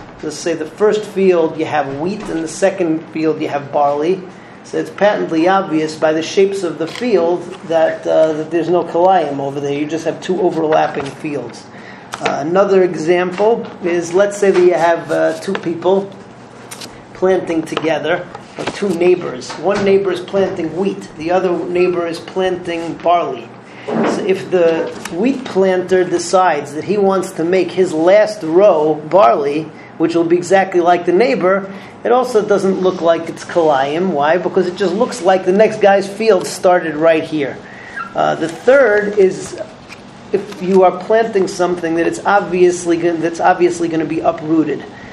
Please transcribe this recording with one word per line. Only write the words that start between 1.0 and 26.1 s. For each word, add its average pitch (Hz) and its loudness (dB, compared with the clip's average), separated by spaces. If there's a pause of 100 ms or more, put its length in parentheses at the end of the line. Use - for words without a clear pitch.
field 170 2
you 156 -4
have 139 -2
wheat, 190 -6
and 165 -6
the 156 -8
second 175 0
field 156 -2
you 151 -2
have 139 -6
barley. 151 0 (420)
So - -10
it's 156 -4
patently 180 0
obvious 156 0
by 156 0
the 160 -2
shapes 196 0
of 160 -6
the 160 -4
field 170 0 (260)
that, 160 0
uh, 160 2
that 151 -8
there's 160 0
no 170 2
kalayim 170 2
over 139 -6
there. 143 -4
You 147 -4
just 160 -6
have 151 -4
two 175 -2
overlapping 156 0
fields. - -10 (560)
Uh, 139 -2
another 190 4
example 180 0 (160)
is, 170 -2
let's 202 2
say 196 2
that 180 4
you 180 6
have, 160 0
uh, 160 0
two 196 -4
people 185 -2 (1000)
planting 175 0
together, 156 -2 (300)
or 151 -8
two - -4
neighbors. 165 0
One 196 -2
neighbor 196 2
is 165 -6
planting 175 -4
wheat, 196 -4
the 160 -6
other 180 0 (100)
neighbor 175 0
is 165 -6
planting 170 -4
barley. 156 0 (380)
So - -2
if 185 -2
the 165 2 (240)
wheat 240 -2
planter 185 2
decides 170 0